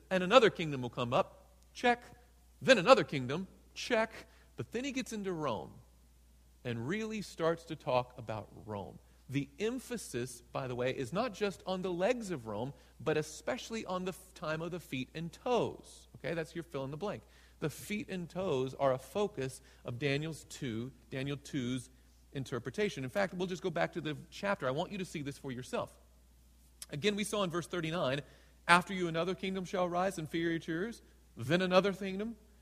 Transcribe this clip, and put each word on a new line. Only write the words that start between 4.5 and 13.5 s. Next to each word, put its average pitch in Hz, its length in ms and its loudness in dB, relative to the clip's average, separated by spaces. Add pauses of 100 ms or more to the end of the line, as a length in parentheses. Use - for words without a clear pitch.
But - 140 -8
then 247 140 -4
he 277 80 -4
gets 247 200 -6
into 196 200 -4
Rome 127 400 -2 (920)
and 117 220 -4
really 214 360 -4
starts 165 420 0
to 156 100 -8
talk 127 420 0
about 110 300 -6 (200)
Rome. 101 340 -8 (280)
The 135 200 -2 (100)
emphasis, 220 920 -4
by 135 160 -4
the 127 80 -4
way, 123 160 2
is 127 200 -4
not 208 220 0
just 202 320 -2
on 185 160 -2
the 185 100 -2
legs 202 380 2
of 127 160 -4
Rome, 110 260 -2 (280)
but 151 160 2
especially 226 680 -4